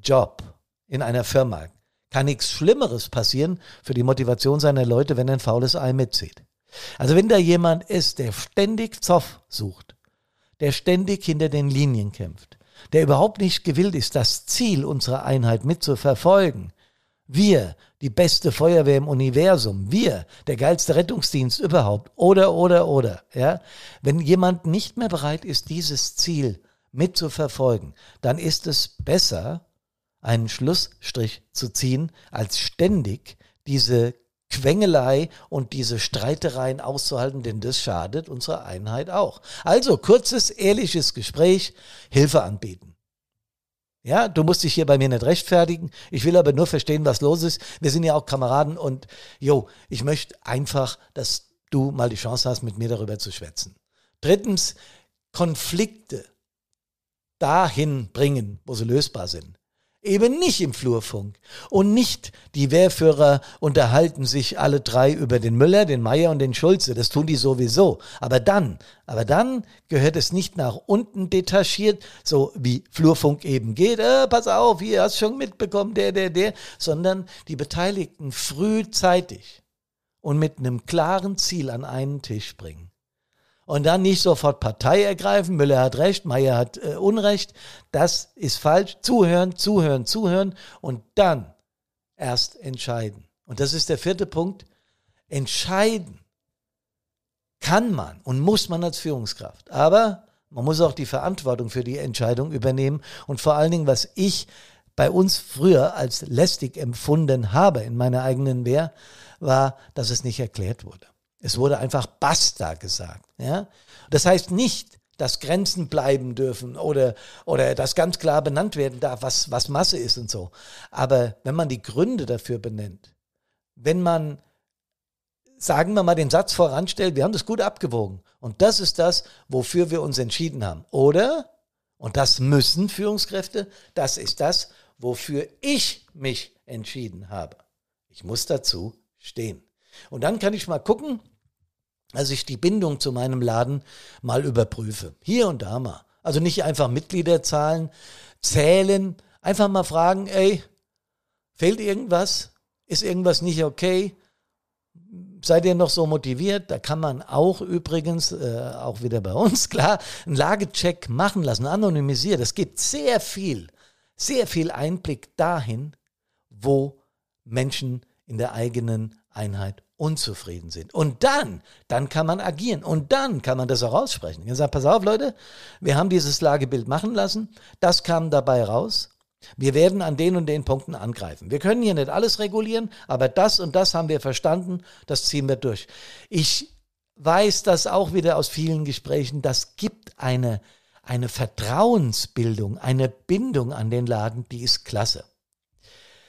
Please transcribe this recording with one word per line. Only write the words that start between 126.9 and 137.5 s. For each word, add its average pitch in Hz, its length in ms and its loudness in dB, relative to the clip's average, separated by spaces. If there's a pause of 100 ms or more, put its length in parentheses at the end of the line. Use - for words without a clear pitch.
"Wir 135 80 2
haben 208 80 0
das - 140 -4
gut 220 140 -2
abgewogen 117 640 -4 (160)
und 127 240 -4
das 220 160 6
ist 175 220 0
das, 170 240 2 (240)
wofür 156 420 0
wir 165 120 -2
uns 143 160 -4
entschieden 135 460 -4
haben." 80 260 -8
Oder, 185 600 2 (460)
und 113 200 -8
das 135 220 4
müssen 143 500 4
Führungskräfte, 202 800 -4 (260)
"Das 139 240 -2
ist - 220 -6
das, 156 280 0 (300)
wofür 123 500 -6 (120)
ich - 540 -2
mich 135 400 -8 (100)
entschieden 110 640 -14
habe. 95 280 -12 (520)